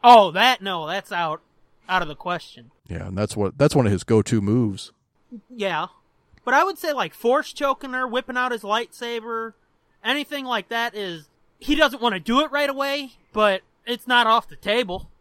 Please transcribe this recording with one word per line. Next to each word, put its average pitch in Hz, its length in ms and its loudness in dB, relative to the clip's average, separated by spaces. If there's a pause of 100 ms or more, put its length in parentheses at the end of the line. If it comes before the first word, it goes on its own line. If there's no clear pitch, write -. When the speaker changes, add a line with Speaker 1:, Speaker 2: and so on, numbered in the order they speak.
Speaker 1:
Oh, 220 280 10
that, 226 300 2
no, 180 260 -6
that's 190 240 -8
out, 165 300 -4 (480)
out 185 120 2
of 160 60 -4
the 151 80 -10
question. - 560 -10 (160)
Speaker 2:
Yeah, 85 200 -10
and 92 100 -6
that's 104 180 -2
what, 101 220 -2
that's 147 180 2
one 131 120 4
of 101 40 2
his 95 120 -2
go-to 110 360 2
moves. 104 520 -2 (580)
Speaker 1:
Yeah. 190 380 -6 (560)
But 240 100 -2
I 302 100 4
would 370 140 -2
say, 311 160 -4
like, 208 200 -4
force 262 380 0
choking 269 420 -4
her, 254 140 -4
whipping 247 300 -4
out 254 140 -2
his 233 100 -6
lightsaber, 226 920 -6 (500)
anything 277 420 -4
like 233 240 -4
that 233 260 -4
is, 175 320 -10 (320)
he 285 160 -2
doesn't 285 260 2
wanna 214 180 0
do 233 220 0
it 302 100 -2
right 285 180 0
away, 277 440 -6 (200)
but 208 300 2 (220)
it's 240 220 -8
not 240 200 4
off 226 200 2
the - 80 -20
table. 196 540 -4 (120)